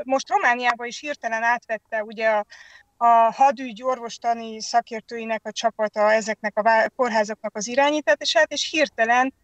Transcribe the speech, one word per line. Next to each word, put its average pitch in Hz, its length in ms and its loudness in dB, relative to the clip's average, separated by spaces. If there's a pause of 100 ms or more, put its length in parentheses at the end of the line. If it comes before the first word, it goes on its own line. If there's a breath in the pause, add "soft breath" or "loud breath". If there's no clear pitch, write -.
Most 262 260 -2
Romániában 247 580 0
is 240 120 -12
hirtelen 233 440 -6
átvette 233 600 -4
ugye 220 260 -4
a, 208 160 0 (520 loud breath)
a 233 340 6
hadügy 254 520 0
orvostani 233 760 -6
szakértőinek 226 840 -4
a 220 80 -12
csapata 214 600 0
ezeknek 214 460 -2
a 214 40 0
vá-, 220 340 2
kórházaknak 220 600 -2
az 208 120 -8
irányítását, 294 840 2
és - 180 -4
hirtelen 254 640 2 (100)